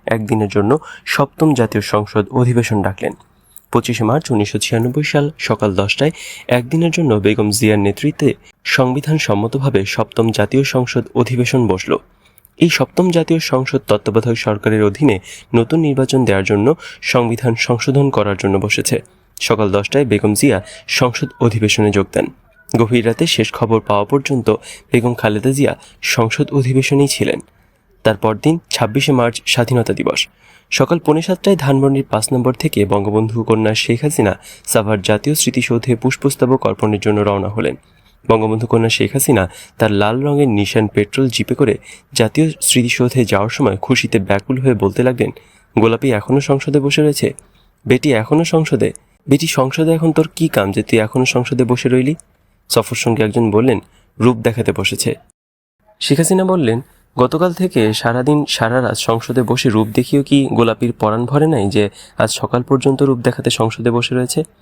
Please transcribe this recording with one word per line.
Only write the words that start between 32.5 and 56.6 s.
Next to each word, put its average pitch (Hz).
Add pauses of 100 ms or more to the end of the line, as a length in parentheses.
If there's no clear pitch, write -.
থেকে 117
বঙ্গবন্ধু 107
কন্যা 110
শেখ 117
হাসিনা 117 (260)
সাভার 107
জাতীয় 110
স্মৃতিসৌধে 120
পুষ্পস্তবক 127
অর্পণের 107
জন্য 104
রওনা 101
হলেন। 82 (540)
বঙ্গবন্ধু 113
কন্যা 113
শেখ 107
হাসিনা 110 (280)
তার 110
লাল 107
রঙের 143
নিশান 104
পেট্রোল 123
জিপে 117
করে 123 (360)
জাতীয় 151 (100)
স্মৃতিসৌধে 123
যাওয়ার 101
সময় 104
খুশিতে 120
ব্যাকুল 101
হয়ে 131
বলতে 101
লাগলেন, 120 (480)
"গোলাপি 113
এখনো 123
সংসদে 139
বসে 143
রয়েছে? 143 (540)
বেটি 131
এখনো 131
সংসদে? 151 (360)
বেটি, 143
সংসদে 156
এখন 160
তোর 160
কি 160
কাম 101
যে 110
তুই 117
এখনো 127
সংসদে 123
বসে 123
রইলি?" 127 (540)
সফর 113
সঙ্গী 110
একজন 110
বললেন, 113 (400)
"রূপ 117
দেখাতে 113
বসেছে।" - (840)
শেখ -
হাসিনা 185
বললেন, 139 (380)